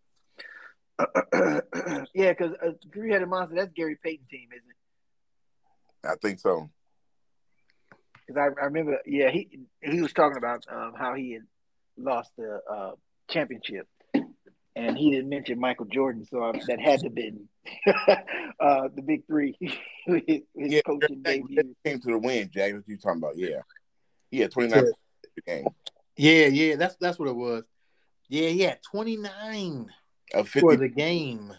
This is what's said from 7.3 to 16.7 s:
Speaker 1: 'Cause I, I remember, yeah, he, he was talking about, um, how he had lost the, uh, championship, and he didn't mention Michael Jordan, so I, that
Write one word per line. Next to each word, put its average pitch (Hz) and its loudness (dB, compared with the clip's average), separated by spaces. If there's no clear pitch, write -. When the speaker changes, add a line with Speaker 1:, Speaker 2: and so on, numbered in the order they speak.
Speaker 1:
'Cause 127 -8
I, 143 0
I 143 0
remember, 147 0
yeah, 139 2
he, 170 -6
he 160 -2
was 147 -2
talking 147 4
about, 120 -6
um, 117 -10
how 131 -4
he 131 -8
had 113 -14
lost 123 -4
the, 107 -8
uh, 101 -8
championship, 123 -6
and 117 -4
he 147 4
didn't 135 -2
mention 127 -6
Michael 123 -2
Jordan, 117 -2
so 123 -6
I, 113 -2
that 120 -2